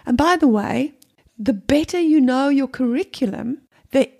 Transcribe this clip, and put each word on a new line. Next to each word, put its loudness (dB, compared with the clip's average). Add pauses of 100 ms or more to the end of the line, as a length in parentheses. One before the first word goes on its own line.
And -2
by 2
the 2
way, -2 (440)
the 0
better -2
you 4
know 2
your 0
curriculum, -6 (320)
the 0 (100)